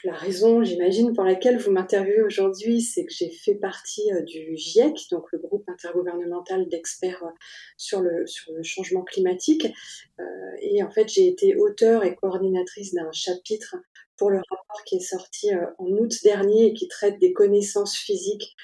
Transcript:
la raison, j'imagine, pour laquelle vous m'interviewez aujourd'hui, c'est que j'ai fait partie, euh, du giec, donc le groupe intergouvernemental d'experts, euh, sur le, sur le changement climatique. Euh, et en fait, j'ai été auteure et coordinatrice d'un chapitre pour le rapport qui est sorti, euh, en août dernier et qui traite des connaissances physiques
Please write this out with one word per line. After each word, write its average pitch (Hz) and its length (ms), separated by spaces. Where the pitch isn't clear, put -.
la 170 80
raison, 214 500
j'imagine, 190 500
pour 190 120
laquelle 185 320
vous 202 140
m'interviewez 196 500
aujourd'hui, 202 580
c'est 202 260
que - 60
j'ai 170 200
fait - 240
partie, 202 580
euh, 170 80
du 160 340
giec, 247 400
donc 170 220
le 165 60
groupe - 280
intergouvernemental 175 1000
d'experts, 175 540
euh, 165 80
sur - 240
le, 170 260
sur - 280
le 165 100
changement 185 400
climatique. 311 640
Euh, - 40
et 202 220
en 202 80
fait, 214 180
j'ai 190 180
été 185 300
auteure 214 480
et 180 100
coordinatrice 190 760
d'un 160 180
chapitre 214 640
pour 202 140
le 196 80
rapport - 480
qui 185 120
est - 20
sorti, 190 540
euh, 175 120
en 180 80
août 220 260
dernier 208 440
et 220 60
qui - 140
traite 202 320
des 185 140
connaissances 202 640
physiques 202 640